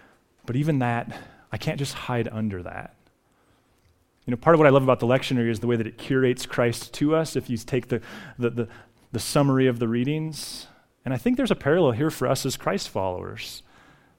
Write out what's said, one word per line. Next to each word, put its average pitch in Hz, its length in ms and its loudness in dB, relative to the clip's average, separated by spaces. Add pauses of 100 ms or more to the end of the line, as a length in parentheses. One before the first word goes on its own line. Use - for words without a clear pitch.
(460)
"But 120 80 -6
even 147 240 0
that, 120 400 -2 (320)
I 113 60 -8
can't 151 220 -4
just 139 160 -6
hide 120 360 -4
under 110 320 -6
that." 87 320 -12 (1300)
You 123 40 -2
know, 120 40 -2
part 165 160 6
of 165 60 8
what 151 80 8
I 139 40 10
love 135 120 8
about 131 180 4
the 120 60 0
lectionary 123 420 2
is 113 120 -2
the 120 60 -4
way 120 100 2
that 110 100 -2
it 107 100 -12
curates 131 480 0
Christ - 480 -2
to 147 240 0
us 160 180 -2
if - 140 -4
you 120 80 -2
take - 320 -4
the, 120 140 -2 (360)
the, 117 120 0
the, 117 180 -4 (420)
the 117 80 -6
summary 131 500 2
of 120 100 0
the 117 100 -2
readings. 143 760 -4 (400)
And 131 80 -2
I - 20 -4
think 247 220 0
there's 254 120 0
a 180 60 4
parallel 147 360 4
here 143 180 0
for 127 180 -2
us 131 160 0
as 131 100 -2
Christ - 360 -4
followers. 95 720 -6 (560)